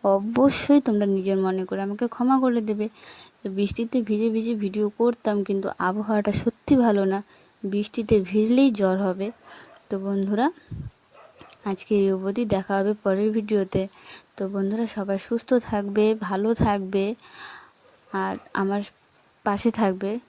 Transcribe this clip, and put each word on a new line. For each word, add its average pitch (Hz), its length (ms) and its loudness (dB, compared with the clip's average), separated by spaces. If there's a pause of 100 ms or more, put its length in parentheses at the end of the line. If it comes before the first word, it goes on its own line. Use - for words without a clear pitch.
অবশ্যই 233 760 4
তোমরা 208 260 2
নিজের 196 320 0
মনে 190 260 0
করে 190 180 -6
আমাকে 208 260 -4
ক্ষমা 254 320 2
করে 247 200 2
দেবে। 208 260 -2 (580)
বৃষ্টিতে 202 580 -2
ভিজে 214 280 0
ভিজে 226 240 -2
ভিডিও 208 340 -2
করতাম, 220 560 0
কিন্তু 196 240 -2 (100)
আবহাওয়াটা 208 540 0
সত্যি - 440 0
ভালো 208 280 4
না, 196 180 0 (400)
বৃষ্টিতে 208 580 0
ভিজলেই 220 500 4
জ্বর 190 280 0
হবে। 196 320 -2 (600)
তো 196 80 -2
বন্ধুরা, 196 520 0 (1120)
আজকে 202 300 -4
এই 196 180 4
অবধি, 196 320 -2
দেখা 196 340 -2
হবে 196 140 0 (120)
পরের 202 260 2
ভিডিওতে। 202 580 -2 (480)
তো 190 120 -6
বন্ধুরা, 202 380 -2
সবাই 196 320 -4
সুস্থ 233 360 -2
থাকবে, 214 600 2
ভালো 208 400 -2
থাকবে 202 600 0 (1000)
আর 190 240 -4 (180)
আমার 202 280 0 (600)
পাশে 208 260 0
থাকবে। 202 480 -2 (100)